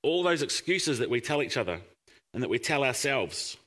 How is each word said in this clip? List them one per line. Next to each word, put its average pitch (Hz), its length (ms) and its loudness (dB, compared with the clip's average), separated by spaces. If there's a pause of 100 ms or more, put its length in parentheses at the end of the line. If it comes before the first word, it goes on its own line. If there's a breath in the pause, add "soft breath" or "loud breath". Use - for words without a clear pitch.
All 170 200 2
those 170 200 2
excuses 160 560 0
that 123 100 0
we 123 120 2
tell 147 220 0
each 117 140 -2
other 87 240 -2 (540 soft breath)
and 123 80 -2
that - 80 -2
we 120 80 2
tell 143 260 0
ourselves. 127 720 -2 (100)